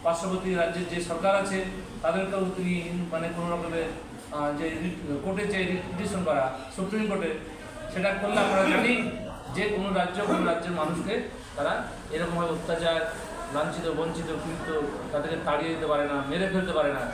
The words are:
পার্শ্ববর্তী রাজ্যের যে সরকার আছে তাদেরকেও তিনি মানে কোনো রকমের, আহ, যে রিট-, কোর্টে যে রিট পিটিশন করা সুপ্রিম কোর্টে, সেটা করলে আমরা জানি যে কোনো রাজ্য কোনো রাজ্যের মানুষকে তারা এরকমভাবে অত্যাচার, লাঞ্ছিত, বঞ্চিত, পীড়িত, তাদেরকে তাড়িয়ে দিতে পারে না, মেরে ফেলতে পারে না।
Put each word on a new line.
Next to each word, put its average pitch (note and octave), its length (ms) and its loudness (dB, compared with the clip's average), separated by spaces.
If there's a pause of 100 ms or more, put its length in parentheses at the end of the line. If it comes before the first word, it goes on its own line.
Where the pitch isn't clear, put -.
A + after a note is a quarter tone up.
পার্শ্ববর্তী F#3 520 0
রাজ্যের E3+ 340 2
যে E3+ 100 -2 (100)
সরকার F3+ 260 4
আছে F#3+ 220 2 (440)
তাদেরকেও F#3+ 420 2 (120)
তিনি F3+ 200 2 (360)
মানে E3 240 -2
কোনো E3+ 180 -2
রকমের, E3 340 -2 (440)
আহ, D3 260 0
যে D#3+ 120 -2
রিট-, D#3+ 540 -2
কোর্টে F#3+ 240 0
যে G3 100 0
রিট F3+ 300 0
পিটিশন F#3+ 360 -2
করা C#3+ 200 4 (320)
সুপ্রিম G3+ 320 0
কোর্টে, F3 220 0 (640)
সেটা F#3+ 160 2 (120)
করলে G#3 180 2
আমরা F#3+ 240 6
জানি A#3+ 300 6 (600)
যে F#3+ 140 2
কোনো G3 240 2
রাজ্য F#3 320 2
কোনো - 200 2
রাজ্যের F3 260 2
মানুষকে F3 440 0 (400)
তারা D3 180 2 (380)
এরকমভাবে E3+ 420 0
অত্যাচার, E3 460 2 (540)
লাঞ্ছিত, D#3+ 320 0 (120)
বঞ্চিত, D#3+ 320 -2 (120)
পীড়িত, D#3+ 280 -6 (420)
তাদেরকে D3+ 340 0
তাড়িয়ে D#3 280 2
দিতে D#3+ 140 -2
পারে C#3+ 180 4
না, C#3+ 120 0 (120)
মেরে F3+ 180 2
ফেলতে F3+ 260 2
পারে C#3+ 200 4
না। B2+ 100 -2 (100)